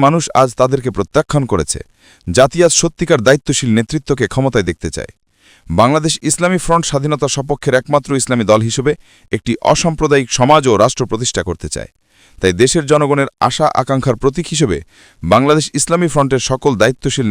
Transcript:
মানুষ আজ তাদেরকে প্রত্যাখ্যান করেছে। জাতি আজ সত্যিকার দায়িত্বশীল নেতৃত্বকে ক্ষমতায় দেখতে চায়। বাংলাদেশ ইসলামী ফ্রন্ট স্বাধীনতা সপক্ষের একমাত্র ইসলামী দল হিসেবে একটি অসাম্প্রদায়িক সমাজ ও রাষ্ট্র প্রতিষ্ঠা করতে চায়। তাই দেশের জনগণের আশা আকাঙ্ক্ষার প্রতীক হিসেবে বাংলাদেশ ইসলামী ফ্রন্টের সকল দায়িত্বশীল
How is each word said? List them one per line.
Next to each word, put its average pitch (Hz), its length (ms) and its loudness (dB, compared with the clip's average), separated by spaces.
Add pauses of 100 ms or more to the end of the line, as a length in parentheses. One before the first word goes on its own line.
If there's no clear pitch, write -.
মানুষ 160 180 2 (180)
আজ 131 80 2 (100)
তাদেরকে 131 360 0
প্রত্যাখ্যান 143 560 -2
করেছে। 85 280 -4 (480)
জাতি 127 380 2
আজ 165 160 4
সত্যিকার 165 460 0
দায়িত্বশীল 135 500 0
নেতৃত্বকে 127 560 -2
ক্ষমতায় 123 360 0
দেখতে 85 260 -6
চায়। - 160 -12 (560)
বাংলাদেশ 139 460 2 (160)
ইসলামী 175 360 0
ফ্রন্ট 170 240 2
স্বাধীনতা 143 460 -2
সপক্ষের 139 440 -2
একমাত্র 143 300 -4 (120)
ইসলামী 120 300 -2
দল 107 180 4
হিসেবে 131 220 -2 (400)
একটি 117 200 -4 (200)
অসাম্প্রদায়িক 147 560 0 (120)
সমাজ 143 320 4
ও - 20 4 (100)
রাষ্ট্র 131 280 0
প্রতিষ্ঠা 110 380 -4
করতে 82 260 -8
চায়। - 160 -12 (460)
তাই 92 240 2
দেশের 147 300 2
জনগণের 143 380 2 (180)
আশা 151 180 0 (160)
আকাঙ্ক্ষার 131 400 -2
প্রতীক 139 320 -2
হিসেবে 131 240 0 (460)
বাংলাদেশ 135 420 2 (140)
ইসলামী 170 340 0
ফ্রন্টের 135 360 0
সকল 135 220 0 (100)
দায়িত্বশীল 127 500 0